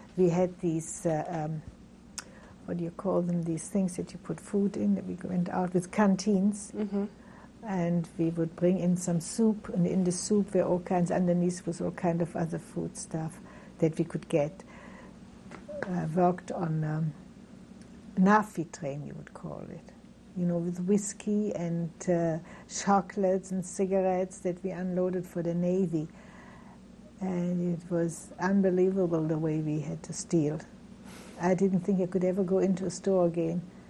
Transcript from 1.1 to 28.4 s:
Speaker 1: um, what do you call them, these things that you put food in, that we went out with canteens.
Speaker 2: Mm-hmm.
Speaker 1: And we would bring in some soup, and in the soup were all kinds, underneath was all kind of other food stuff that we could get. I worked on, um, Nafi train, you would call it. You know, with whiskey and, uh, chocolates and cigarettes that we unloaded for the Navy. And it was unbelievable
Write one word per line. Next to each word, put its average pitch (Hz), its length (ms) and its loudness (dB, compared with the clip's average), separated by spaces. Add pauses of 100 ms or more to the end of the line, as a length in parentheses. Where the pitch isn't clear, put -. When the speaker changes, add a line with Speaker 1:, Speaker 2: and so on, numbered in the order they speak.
Speaker 1:
um, 156 320 -4 (1040)
what 175 120 -4
do 170 60 -4
you 165 80 -6
call 180 300 0
them, 175 220 0
these 165 260 -4
things 185 260 0
that - 160 -8
you - 80 -14
put 165 200 -8
food 202 360 0
in, 208 200 2
that 185 100 -6
we 180 180 -6
went 180 260 0
out 180 240 -2
with 180 180 0
canteens. 202 840 2
Speaker 2:
Mm-hmm. 202 300 -2 (600)
Speaker 1:
And 175 520 0
we 165 140 2
would 165 240 -2
bring 180 240 4
in 175 180 4
some 170 240 0
soup, 220 480 0
and 175 180 2
in 185 160 2
the 180 80 2
soup 202 420 0
were 185 100 4
all 175 180 2
kinds, 180 280 2
underneath 175 560 2
was 165 140 -4
all 175 120 -2
kind 170 300 0
of 165 140 -4
other 170 240 -4
food 170 380 -8
stuff - 420 -8 (400)
that 156 180 2
we 170 60 2
could 160 260 -4
get. 151 340 0 (1300)
I 175 180 -2
worked 180 440 2
on, 160 320 -2
um, 156 300 -2 (1040)
Nafi 196 520 4
train, 143 360 -6
you 143 80 -10
would - 180 -14
call - 360 -10
it. - 240 -16 (440)
You 175 80 0
know, 175 120 2
with 175 240 -2
whiskey 208 720 0
and, 170 360 -2 (180)
uh, 170 280 2 (320)
chocolates 190 840 2
and 185 140 -2
cigarettes 185 760 0
that 180 240 -4
we 185 80 -4
unloaded 180 540 -2
for 175 160 -6
the 170 120 -2
Navy. 175 540 2 (1120)
And 175 580 -2
it - 140 -10
was 170 380 -2 (100)
unbelievable 185 880 4